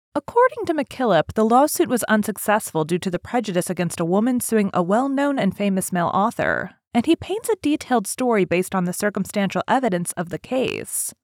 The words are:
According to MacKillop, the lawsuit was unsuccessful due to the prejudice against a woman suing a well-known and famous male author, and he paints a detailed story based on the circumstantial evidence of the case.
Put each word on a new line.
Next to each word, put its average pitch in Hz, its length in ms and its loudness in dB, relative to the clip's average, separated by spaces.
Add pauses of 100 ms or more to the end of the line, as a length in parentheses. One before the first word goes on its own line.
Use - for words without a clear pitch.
(160)
According 480 500 2
to 339 80 0
MacKillop, 233 600 0
the 220 100 4
lawsuit 269 420 4
was 240 180 0
unsuccessful 214 800 0
due 165 160 0
to 190 120 -4
the 175 80 -2
prejudice 208 500 -2
against 175 300 -4
a 170 60 0
woman 220 340 2
suing 214 340 0
a 180 80 2
well-known 269 560 0
and - 180 0
famous 190 360 -2
male 175 200 0
author, 190 600 0 (240)
and 240 100 2
he 320 100 4
paints - 320 -4
a 440 140 0
detailed 254 460 0
story 233 360 0
based 175 300 0
on 185 120 0
the 180 80 -2
circumstantial 196 760 -2
evidence 214 460 0
of 170 160 -6
the 156 100 -6
case. - 760 -4 (100)